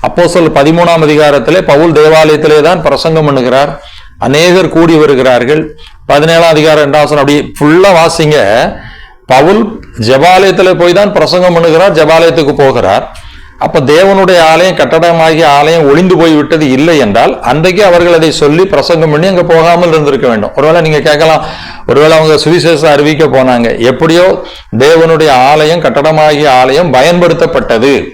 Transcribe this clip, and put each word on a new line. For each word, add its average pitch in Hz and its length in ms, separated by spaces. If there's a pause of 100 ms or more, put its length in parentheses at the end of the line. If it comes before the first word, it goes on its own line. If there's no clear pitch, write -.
அப்போஸ்தலர் 170 460
பதிமூணாம் 165 480
அதிகாரத்திலே 151 580
பவுல் 156 320
தேவாலயத்திலே 151 680
தான் 165 220
பிரசங்கம் 156 460
பண்ணுகிறார், 135 500 (400)
அநேகர் 165 500
கூடி 165 280
வருகிறார்கள். 135 840 (280)
பதினேழாம் 165 440
அதிகாரம் 151 340
ரெண்டாம் 143 220
வசனம், 147 180
அப்படி 143 360
ஃபுல்லா 175 340
வாசிங்க. 160 440 (880)
பவுல் 190 540 (180)
ஜெபாலயத்துல 175 800
போய் 175 140
தான் 196 200
பிரசங்கம் 175 440
பண்ணுகிறார், 170 360
ஜெபாலயத்துக்கு 160 600
போகிறார். 123 640 (400)
அப்ப 160 220
தேவனுடைய 185 580
ஆலயம், 165 380
கட்டடமாகிய 160 680
ஆலயம் 151 440
ஒளிந்து 175 300
போய் 165 160
விட்டது 151 360
இல்லை 151 280
என்றால் 123 420
அன்றைக்கு 170 440
அவர்கள் 175 280
அதை 160 200
சொல்லி 151 340
பிரசங்கம் 160 440
பண்ணி 151 160
அங்க 180 160
போகாமல் 170 460
இருந்திருக்க 143 400
வேண்டும். 107 260
ஒருவேளை 156 260
நீங்க 156 200
கேட்கலாம், 151 440 (420)
ஒருவேளை 156 320
அவங்க 156 160
சுவிசேஷம் 160 580
அறிவிக்க 147 340
போனாங்க, 127 520
எப்படியோ 160 680 (320)
தேவனுடைய 160 520
ஆலயம், 151 500
கட்டடமாகிய 151 680
ஆலயம் 135 440
பயன்படுத்தப்பட்டது 143 1200